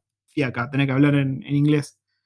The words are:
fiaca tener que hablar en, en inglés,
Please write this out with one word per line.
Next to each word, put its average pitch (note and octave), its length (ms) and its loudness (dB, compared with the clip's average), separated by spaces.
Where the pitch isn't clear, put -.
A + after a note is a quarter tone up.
fiaca B2 440 -4
tener C#3 180 0
que C3+ 60 -4
hablar C#3+ 220 4
en, C3+ 280 -2
en C3+ 120 -6
inglés, D3 440 0